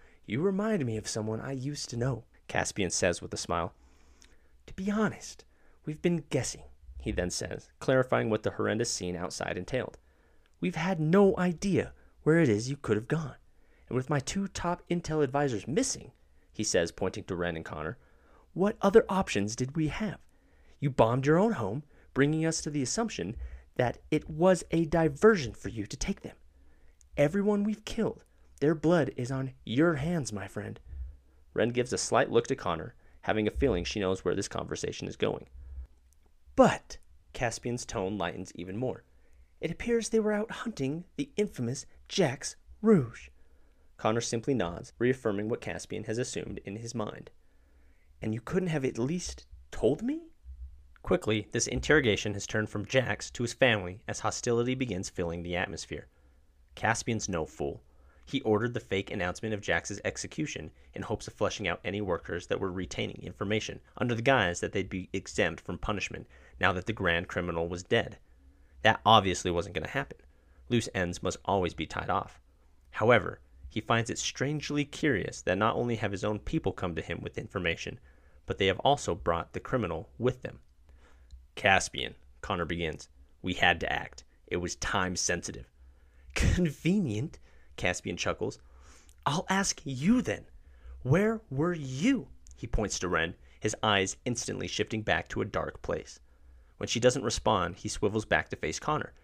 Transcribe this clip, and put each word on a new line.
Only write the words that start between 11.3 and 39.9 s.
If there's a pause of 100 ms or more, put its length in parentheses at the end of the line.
idea (300)
where
it
is
you
could
have
gone. (520)
And
with
my
two
top
intel
advisors
missing," (400)
he
says,
pointing
to
Wren
and
Connor, (560)
"what
other
options
did
we
have? (640)
You
bombed
your
own
home, (300)
bringing
us
to
the
assumption (400)
that (120)
it
was
a
diversion
for
you
to
take
them. (840)
Everyone
we've
killed, (360)
their
blood
is
on (120)
your
hands,
my
friend." (720)
Wren
gives
a
slight
look
to
Connor, (260)
having
a
feeling
she
knows
where
this
conversation
is
going. (1080)
"But," (380)
Caspian's
tone
lightens
even
more, (560)
"it
appears